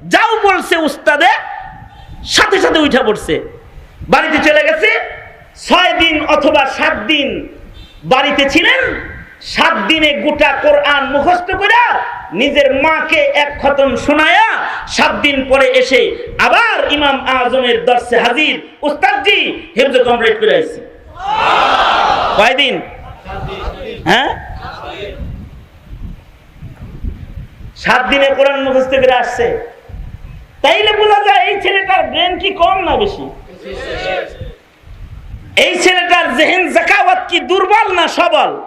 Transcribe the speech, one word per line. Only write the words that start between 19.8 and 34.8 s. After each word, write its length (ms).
কমপ্লিট 360
করে 160
আইছি।" 260
কয়দিন? 440
হ্যাঁ, 500
সাত 320
দিনে 220
কোরআন 340
মুখস্থ 320
করে 180
আসছে। 600
তাইলে 360
বোঝা 260
যায় 240
এই 140
ছেলেটার 460
ব্রেন 320
কি 120
কম 280
না 160
বেশি? 340